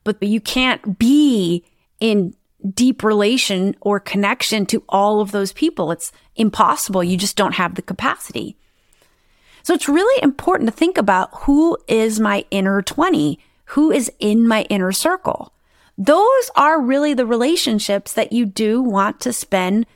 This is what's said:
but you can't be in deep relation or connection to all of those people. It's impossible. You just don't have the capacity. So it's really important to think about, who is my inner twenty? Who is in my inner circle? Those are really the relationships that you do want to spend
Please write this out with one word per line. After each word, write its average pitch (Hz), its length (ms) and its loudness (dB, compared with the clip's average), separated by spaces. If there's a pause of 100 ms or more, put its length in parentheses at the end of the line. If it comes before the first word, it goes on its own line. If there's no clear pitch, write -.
but 208 180 -4
you 208 180 0
can't 254 580 -2
be 226 640 2 (360)
in 208 360 0 (380)
deep 254 300 0
relation 208 800 0
or 202 180 0
connection 202 680 -2
to 226 200 -2
all 208 320 2
of 202 120 -2
those 196 220 -4
people. 247 380 -2
It's - 200 -8 (240)
impossible. 202 680 2
You 180 140 0
just 196 180 -4
don't - 200 0
have 175 200 -2
the - 60 -10
capacity. - 760 -8 (1080)
So 349 100 0
it's - 160 -2
really 415 340 2
important 285 460 0
to - 60 -6
think 349 220 0
about, 190 320 2 (120)
who 302 360 2 (100)
is 220 320 0
my 202 320 0
inner 196 300 0
twenty? 190 580 0 (320)
Who 302 200 2
is 277 280 0
in 220 280 2
my 220 160 2
inner 190 300 -2
circle? - 600 -2 (440)
Those 415 580 2
are 302 240 4
really 277 340 0
the 247 120 0
relationships 226 880 -2
that - 180 -2
you 233 140 0
do 220 360 -2
want 208 400 0
to 247 120 -4
spend 196 520 -2 (100)